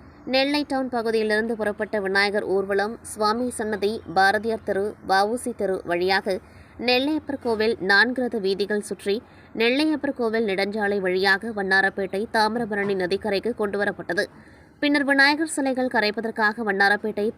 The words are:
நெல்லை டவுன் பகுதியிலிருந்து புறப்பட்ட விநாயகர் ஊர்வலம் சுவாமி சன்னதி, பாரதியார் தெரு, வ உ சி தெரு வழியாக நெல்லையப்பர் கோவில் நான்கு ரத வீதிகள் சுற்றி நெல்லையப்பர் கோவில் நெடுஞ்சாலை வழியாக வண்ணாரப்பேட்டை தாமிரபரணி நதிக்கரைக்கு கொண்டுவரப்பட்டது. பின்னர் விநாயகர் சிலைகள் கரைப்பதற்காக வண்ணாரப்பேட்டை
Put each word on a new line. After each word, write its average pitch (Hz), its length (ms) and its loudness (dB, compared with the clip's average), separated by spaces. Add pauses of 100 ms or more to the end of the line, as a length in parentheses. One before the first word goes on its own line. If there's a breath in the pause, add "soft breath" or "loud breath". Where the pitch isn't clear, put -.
(260 loud breath)
நெல்லை 277 420 0
டவுன் 262 220 -2
பகுதியிலிருந்து 220 680 0
புறப்பட்ட 208 440 -4
விநாயகர் 196 440 0
ஊர்வலம் 196 580 0
சுவாமி 226 480 -2
சன்னதி, 214 520 -4 (120)
பாரதியார் 208 500 2
தெரு, 202 320 -2 (120)
வ 190 140 4
உ 214 140 0
சி 247 220 -6
தெரு 190 280 -2
வழியாக 185 540 0 (380 loud breath)
நெல்லையப்பர் 269 600 0
கோவில் 220 400 0
நான்கு 214 420 4
ரத 240 180 -2
வீதிகள் 196 420 0
சுற்றி 202 400 -4 (320 loud breath)
நெல்லையப்பர் 269 600 0
கோவில் 226 300 0
நெடுஞ்சாலை 202 560 0
வழியாக 190 500 0
வண்ணாரப்பேட்டை 196 840 0
தாமிரபரணி 214 600 0
நதிக்கரைக்கு 196 640 -2
கொண்டுவரப்பட்டது. 202 640 -2 (540 loud breath)
பின்னர் 285 240 2
விநாயகர் 285 440 4
சிலைகள் 262 400 -2
கரைப்பதற்காக 220 760 0
வண்ணாரப்பேட்டை 208 760 0